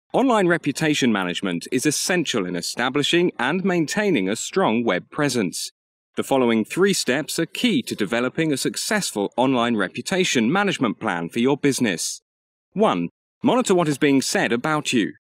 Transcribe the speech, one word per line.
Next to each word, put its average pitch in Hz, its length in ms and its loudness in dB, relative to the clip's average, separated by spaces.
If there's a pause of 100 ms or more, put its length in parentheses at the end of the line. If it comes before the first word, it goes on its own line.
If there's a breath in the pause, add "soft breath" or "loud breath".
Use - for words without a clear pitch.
(120)
Online 214 360 4
reputation 151 640 2
management 90 580 -2
is 127 160 0
essential 151 580 0
in 90 120 -6
establishing 135 800 0
and 156 260 -2
maintaining 175 640 0
a 101 60 0
strong 123 480 0
web 92 280 -2
presence. 120 600 -2 (460)
The 107 80 -2
following 117 400 2
three 196 280 0
steps 147 460 -2
are 165 80 -2
key 202 360 0
to - 120 -8
developing 123 580 -2
a 135 40 0
successful 120 800 -4
online 120 400 2
reputation 120 760 0
management 180 460 0
plan 87 300 -4
for - 100 -6
your 131 180 2
business. 123 640 -2 (520)
One, 170 380 0 (340)
monitor 208 320 2
what 175 100 2
is 147 120 0
being 139 220 4
said 127 300 0
about 147 420 -2
you. 101 200 0 (200)